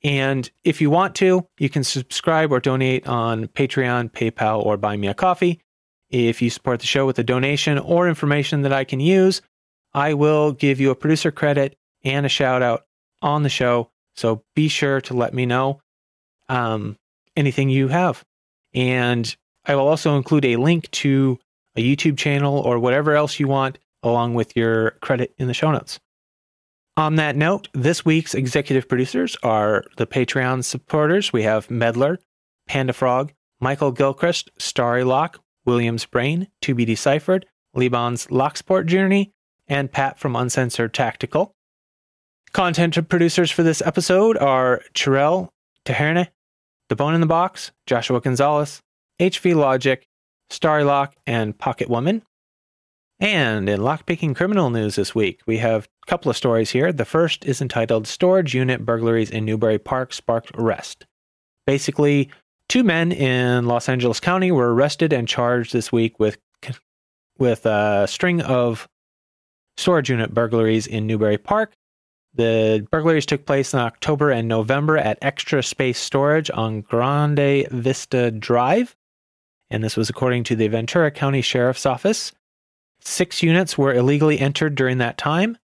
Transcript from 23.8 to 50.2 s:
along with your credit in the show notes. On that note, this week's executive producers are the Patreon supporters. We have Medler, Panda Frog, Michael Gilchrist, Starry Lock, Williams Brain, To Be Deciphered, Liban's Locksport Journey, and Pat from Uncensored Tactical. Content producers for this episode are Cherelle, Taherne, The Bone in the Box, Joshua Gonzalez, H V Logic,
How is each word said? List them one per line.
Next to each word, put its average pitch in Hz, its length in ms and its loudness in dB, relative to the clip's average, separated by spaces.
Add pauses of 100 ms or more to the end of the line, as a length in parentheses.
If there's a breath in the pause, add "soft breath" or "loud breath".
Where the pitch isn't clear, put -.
along 120 320 0
with 117 240 -2
your 113 340 0 (100)
credit 131 360 -4
in 127 100 -4
the 123 60 -4
show 156 180 0
notes. - 280 -6 (1000)
On 156 180 0
that 151 200 0
note, 170 380 -2
this 147 300 -2
week's 160 320 0
executive 131 520 -2
producers 131 540 -2
are 107 420 2 (140)
the 117 80 -2
Patreon 127 580 -2
supporters. 156 680 -2
We 113 100 2
have 110 240 0
Medler, 120 500 0 (500)
Panda 131 260 -2
Frog, 131 400 -2 (260)
Michael 139 320 0
Gilchrist, 139 680 -2
Starry 123 440 -2
Lock, 131 360 0 (260)
Williams 117 400 0
Brain, 147 420 -2 (140)
To 135 140 -2
Be 120 80 0
Deciphered, 147 600 0 (300)
Liban's 120 520 -2
Locksport 143 580 -2
Journey, 190 460 2 (340)
and 139 240 -4
Pat - 300 -4
from 127 160 -4
Uncensored 120 580 -2
Tactical. 135 640 -2 (960)
Content 170 560 0
producers 170 420 2
for - 140 0
this 160 180 2
episode 185 560 2
are 131 440 2 (120)
Cherelle, 151 560 2 (360)
Taherne, 160 420 0 (600)
The 127 60 0
Bone 151 200 0
in 170 60 2
the 160 60 2
Box, 170 440 -2 (140)
Joshua 123 360 0
Gonzalez, 143 600 0 (380)
H 180 200 0
V 175 140 2
Logic, 131 520 2 (440)